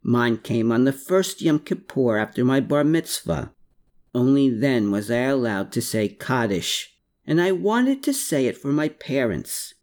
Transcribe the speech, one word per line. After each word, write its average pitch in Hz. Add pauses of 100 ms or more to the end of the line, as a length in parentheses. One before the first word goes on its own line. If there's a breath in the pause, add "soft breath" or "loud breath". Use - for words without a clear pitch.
Mine 120
came 113
on 117
the 135
first 185
Yom 156
Kippur 127
after 107
my 131
bar 143
mitzvah. 151 (600)
Only 135
then 117
was 104
I 120
allowed 123
to 120
say 107
Kaddish, 113 (320)
and 156
I 185
wanted 233
to 285
say 147
it 113
for -
my 151
parents. -